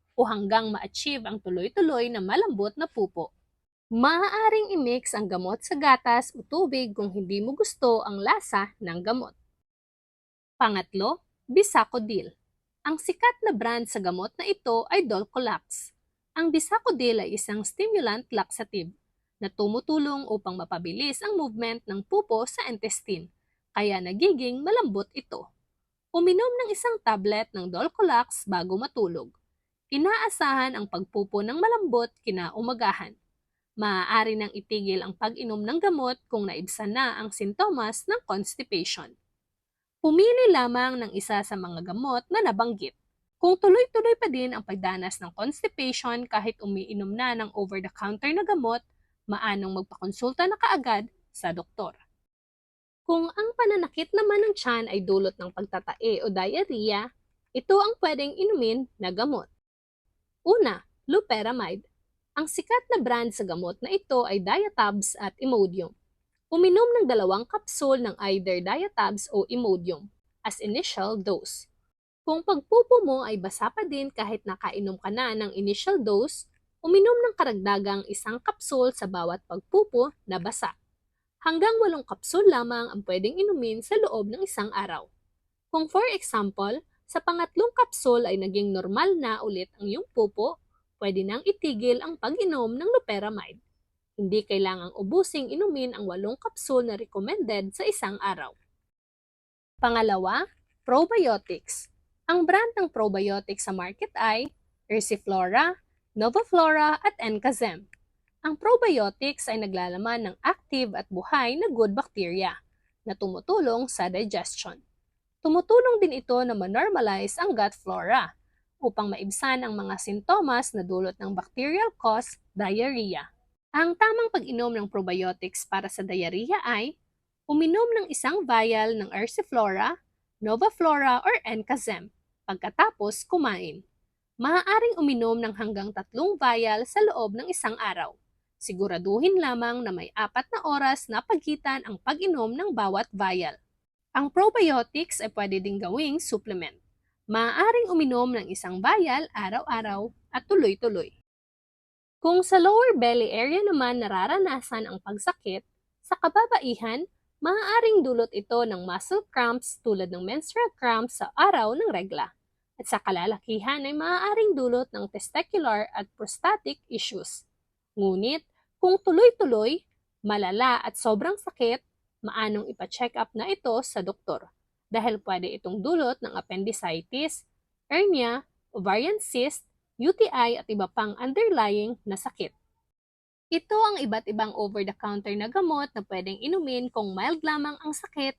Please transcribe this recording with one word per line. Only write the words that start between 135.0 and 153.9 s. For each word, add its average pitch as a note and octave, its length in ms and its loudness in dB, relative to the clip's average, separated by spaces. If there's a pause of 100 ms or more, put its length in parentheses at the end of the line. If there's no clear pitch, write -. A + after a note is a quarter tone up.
uminom A#3 400 2
ng A3 160 -4
hanggang G#3 400 -6
tatlong D#4 400 -2
vial A#3 480 2
sa - 240 -2
loob A3 240 -2
ng C4 160 -8
isang B3 320 -4
araw. F3+ 320 -6 (480)
Siguraduhin G3 800 2
lamang A#3+ 400 -2
na G#3+ 120 -4
may - 200 -10
apat A3 400 -2
na A4 160 -4
oras C#4 400 0
na A3+ 160 -4
pagitan D4+ 640 -2
ang G3+ 160 -10
pag-inom C#4 480 0
ng D#4+ 240 -4
bawat G3 360 0
vial. F#3 440 -2 (580)
Ang C#4 140 0
probiotics E4+ 960 2
ay G#3+ 80 -8
pwede G3 260 -2
ding G3 220 -4
gawing C#4 400 -2
supplement. F#3+ 560 -6 (480)
Maaaring F4+ 640 2
uminom B3+ 480 2
ng G#3 160 -6
isang F#3 320 -6
vial D#4+ 480 2
araw-araw G#3+ 800 -4 (160)
at B3+ 160 -6
tuloy-tuloy. A3+ 640 2 (1120)
Kung F4 240 6
sa F#4+ 160 6
lower G#4+ 360 8
belly A#3+ 360 4
area D4 320 0
naman B3+ 360 2